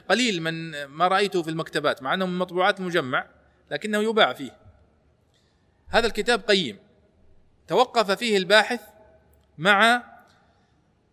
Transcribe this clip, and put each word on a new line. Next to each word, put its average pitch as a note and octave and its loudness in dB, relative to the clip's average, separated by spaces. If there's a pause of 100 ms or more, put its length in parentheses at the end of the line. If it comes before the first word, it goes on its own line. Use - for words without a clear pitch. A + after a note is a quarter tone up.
قليل G#3 0
من E3 -8
ما D#3 0
رأيته F#3+ 0
في D#3 -6
المكتبات، D3+ -2
مع C3+ -2
أنه F#3 -2
من F3+ -4
مطبوعات F#3 0
المجمع E3 -2 (440)
لكنه G#3 -4
يباع G#3+ 2
فيه. C3 -12 (1300)
هذا A#3 2
الكتاب G#3+ 0
قيم، E3+ 0 (880)
توقف G#3+ 2
فيه G#3 0
الباحث G#3 2 (760)
مع G#3+ 4 (1120)